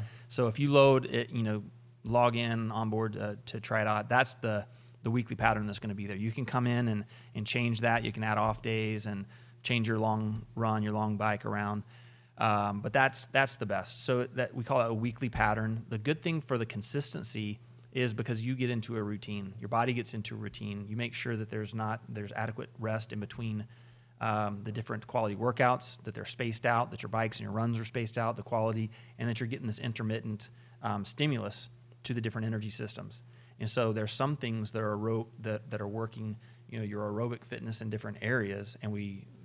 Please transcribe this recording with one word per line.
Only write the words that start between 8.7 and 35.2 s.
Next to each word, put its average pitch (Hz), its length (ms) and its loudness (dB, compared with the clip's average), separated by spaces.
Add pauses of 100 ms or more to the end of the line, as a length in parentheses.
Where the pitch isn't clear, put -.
and 98 200 -6 (360)
change 120 240 2
your 110 120 2
long 107 460 0 (120)
run, 110 260 2
your 104 100 0
long 107 240 2
bike 107 280 0
around. 104 380 -2 (560)
Um, 104 420 4
but 107 120 -2
that's, 135 340 4
that's 135 300 4
the - 80 -4
best. 98 400 -2
So 123 200 2 (100)
that, 127 200 -2
we 120 100 -2
call 135 160 4
it 117 100 4
a 113 40 2
weekly 117 340 -2
pattern. 110 600 2
The 117 100 -2
good 143 220 0
thing 165 200 0
for 131 180 0
the 113 80 0
consistency 110 920 -4 (320)
is 127 200 2
because 113 320 -2
you 127 100 0
get 127 160 0
into 117 260 -2
a 107 60 -2
routine. 104 580 -6
Your 107 80 -8
body 117 240 2
gets 120 220 -2
into 113 200 -6
a 110 40 -8
routine. 104 500 -6
You 107 80 -6
make 120 180 -4
sure 120 220 -2
that 107 120 -4
there's 107 260 -6
not, 110 340 -2
there's 104 240 -8
adequate 110 460 -4
rest 110 340 -2
in 107 80 -4
between, 107 460 -4 (540)
um, 107 440 0
the 110 80 -4
different 110 340 -6
quality 110 300 0
workouts, 123 680 2
that 110 100 -6
they're 107 100 -6
spaced 117 420 -2
out, 120 240 4
that 113 120 -8
your 110 60 -6
bikes 113 300 0
and 113 60 -6
your 101 80 -4
runs 113 260 2
are 113 60 -2
spaced 113 340 -2
out, 113 180 2
the - 60 -8
quality, 113 480 2 (280)
and 117 100 0
that 113 100 0
you're 123 80 -2
getting 123 200 -4
this 107 120 -2
intermittent, 110 720 -4 (320)
um, 104 220 -2
stimulus 120 640 0 (320)
to 120 120 -2
the 117 60 0
different 110 260 -2
energy 110 240 -2
systems. - 520 -8 (380)
And 113 80 -2
so 113 240 2
there's 107 200 0
some 143 240 2
things 113 340 -2
that 110 120 -2
are 107 100 0
aero-, 113 340 0 (140)